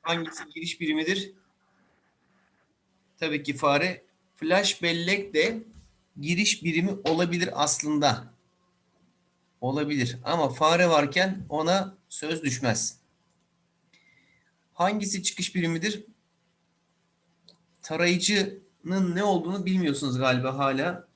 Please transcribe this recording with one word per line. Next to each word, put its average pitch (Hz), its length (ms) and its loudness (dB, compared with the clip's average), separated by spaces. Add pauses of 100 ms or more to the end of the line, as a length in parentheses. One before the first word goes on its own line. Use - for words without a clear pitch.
Hangisi 165 420 -6 (120)
giriş 170 260 -8
birimidir? 170 520 -2 (1800)
Tabii 151 260 -4
ki 139 100 -4
fare. 151 500 0 (320)
Flash 185 480 0
bellek 175 500 -2
de 190 300 0 (560)
giriş 170 440 0
birimi 170 280 0
olabilir 175 580 0 (140)
aslında. 147 720 0 (1300)
Olabilir. 135 600 -2
Ama 156 260 0
fare 165 400 4
varken 180 600 2
ona 180 480 0 (120)
söz 160 340 -6
düşmez. 123 560 -2 (1700)
Hangisi 196 500 0
çıkış - 320 -4
birimidir? 175 500 0 (1800)
Tarayıcının 180 1300 0
ne 196 80 0
olduğunu 185 420 0
bilmiyorsunuz 147 520 0
galiba 131 400 2
hala. 139 580 -2